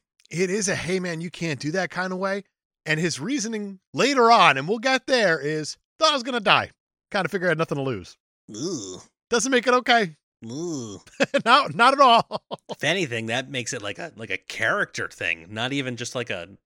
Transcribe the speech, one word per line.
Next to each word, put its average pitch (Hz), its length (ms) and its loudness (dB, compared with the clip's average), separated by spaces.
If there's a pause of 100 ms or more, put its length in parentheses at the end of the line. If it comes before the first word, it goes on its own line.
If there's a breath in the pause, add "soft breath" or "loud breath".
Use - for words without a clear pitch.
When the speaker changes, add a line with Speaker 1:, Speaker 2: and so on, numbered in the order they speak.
(300)
Speaker 1:
It 175 200 -2
is 196 180 -2
a 185 60 0
"Hey, 156 240 -4
man, 175 220 -6
you 175 100 -8
can't 156 300 -6
do 143 100 -6
that" 175 200 -2
kind 185 220 -6
of 185 60 -6
way. 196 240 -4 (420)
And 156 140 0
his 156 220 -2
reasoning 208 580 -6 (160)
later 233 380 4
on, 175 240 8
and 135 120 -2
we'll 226 120 0
get 262 260 0
there, 208 320 2
is, 151 380 -4 (240)
"Thought 311 100 4
I 302 40 2
was 262 100 -2
gonna 247 160 -2
die. 151 300 2 (420)
Kinda 190 160 -2
figured 185 200 -2
I - 40 4
had 156 60 -2
nothing 160 200 -2
to 139 60 -2
lose." 107 320 -6 (400)
Speaker 2:
Ooh. 110 420 -8 (320)
Speaker 1:
Doesn't 240 220 0
make 247 160 2
it 247 60 6
okay. 233 420 2 (300)
Speaker 2:
Ooh. 127 540 -8 (220)
Speaker 1:
<laughs> - 220 -2
Not, 240 300 4
not 233 200 4
at 277 60 4
all. 233 460 4
<laughs> - 240 -14
Speaker 2:
If - 140 -10
anything, 135 420 -2
that 131 240 -4
makes 123 220 -8
it 120 100 -8
like 101 160 -8
a, 165 160 -12
like 107 160 -12
a 95 80 -4
character 123 720 -4
thing, 82 420 -6
not 113 220 -6
even 131 240 -4
just 117 180 -8
like 120 160 -6
a 90 200 -8 (160)